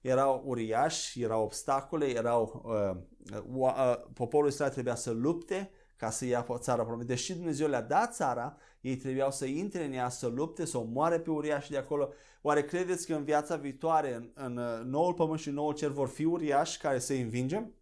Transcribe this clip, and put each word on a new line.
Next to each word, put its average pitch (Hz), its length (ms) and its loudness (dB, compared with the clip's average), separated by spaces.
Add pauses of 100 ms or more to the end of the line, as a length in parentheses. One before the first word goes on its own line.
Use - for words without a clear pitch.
Erau 131 440 4
uriași, 120 760 0
erau 113 220 2
obstacole, 139 640 0
erau, 117 600 2
uh, 101 760 -2 (140)
uh, 131 180 4
uh, 127 220 4 (180)
poporul 143 360 2
Israel 139 220 0
trebuia 123 240 -2
să 120 160 -6
lupte 170 600 -2 (240)
ca 113 140 -4
să 127 160 -4
ia 120 200 2 (120)
țara 120 260 0
promisă. 117 240 -6
Deși 127 260 -2
Dumnezeu 156 340 -2
le-a 127 140 2
dat 185 320 2
țara, 127 440 -2 (240)
ei 131 140 -2
trebuiau 135 360 0
să 135 140 -4
intre 170 400 -4
în 135 80 -4
ea, 123 160 0
să 123 180 -4
lupte, 156 380 -2
să - 120 -4
omoare 139 420 2
pe 165 100 -4
uriașii 147 420 -2
de 143 60 -2
acolo. 139 360 -2 (280)
Oare 147 220 4
credeți 175 440 -2
că 165 60 -2
în 147 100 -2
viața 151 320 2
viitoare, 143 580 0
în, 117 200 -8
în, 123 240 -6
uh, 120 280 -4
noul 160 280 2
pământ 160 260 0
și 151 100 -6
noul 147 240 -2
cer, 151 160 -2
vor 135 180 0
fi 139 160 -4
uriași 160 540 2
care 135 220 0
să-i 131 220 -2
învingem? 131 600 -2